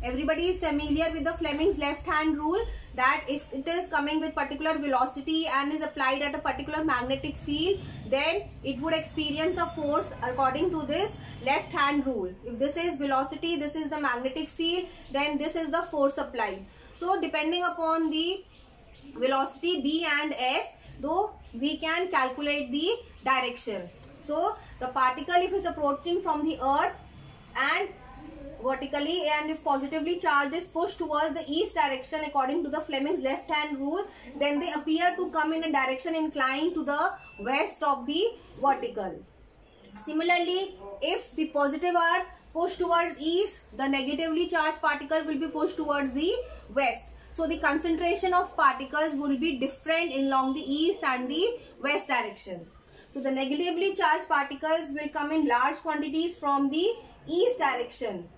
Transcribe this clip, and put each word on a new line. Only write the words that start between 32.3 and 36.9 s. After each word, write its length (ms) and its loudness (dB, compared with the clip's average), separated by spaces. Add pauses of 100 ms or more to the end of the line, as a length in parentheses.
to 60 -4
the 100 -2
Fleming's 420 0
left 300 -2
hand 260 0
rule, 280 -2 (320)
then 240 2
they 120 -2
appear 440 2
to 140 -2
come 200 2
in 140 0
a 60 0
direction 440 0
inclined 580 0
to 120 -2
the 260 2 (280)